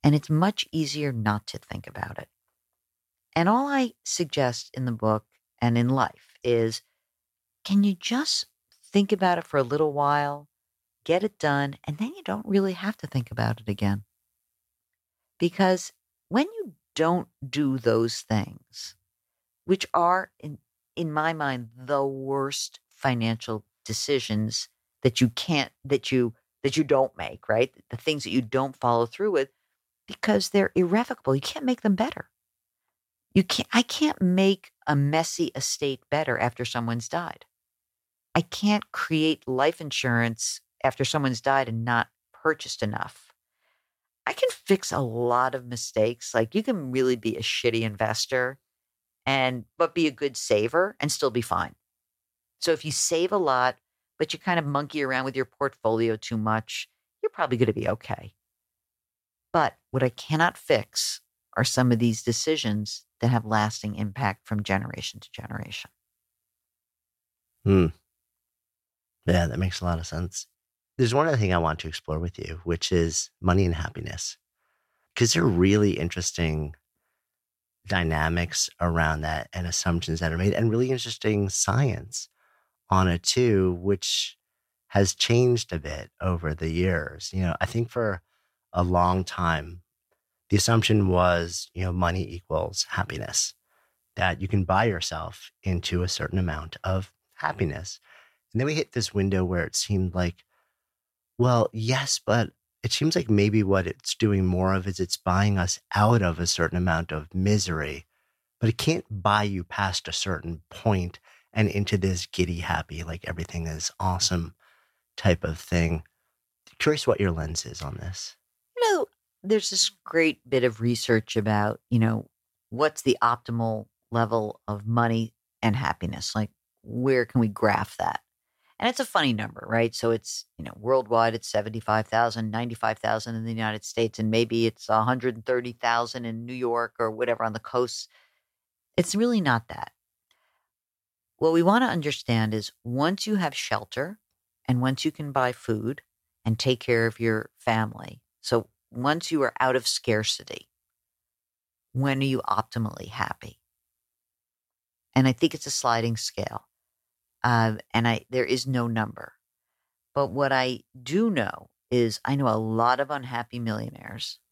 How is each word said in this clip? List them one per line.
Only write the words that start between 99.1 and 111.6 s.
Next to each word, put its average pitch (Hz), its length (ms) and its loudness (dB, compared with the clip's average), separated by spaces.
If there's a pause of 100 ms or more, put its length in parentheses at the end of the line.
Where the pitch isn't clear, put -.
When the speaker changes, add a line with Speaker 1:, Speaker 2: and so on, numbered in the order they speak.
Speaker 2:
window 95 300 2
where 87 220 0
it - 100 -10
seemed 92 400 0
like, 90 300 -2 (920)
well, 120 360 4
yes, 123 520 -2
but 113 280 2 (300)
it - 100 -2
seems 156 220 0
like 135 140 -2
maybe 104 340 4
what 95 240 2
it's - 280 -8
doing 101 300 2
more 92 280 2
of 95 140 -2
is 92 120 -6
it's 90 180 -2
buying 98 400 2
us 90 220 0 (160)
out 107 260 6
of 85 180 0
a 87 80 -2
certain 85 300 0
amount 85 340 0
of 78 220 -8
misery, 92 720 -2 (560)
but 113 80 2
it - 80 -2
can't - 320 0
buy 104 340 0
you 98 200 -4
past - 440 -4
a 80 60 -10
certain 82 560 -6
point 92 500 -2 (320)
and 107 160 2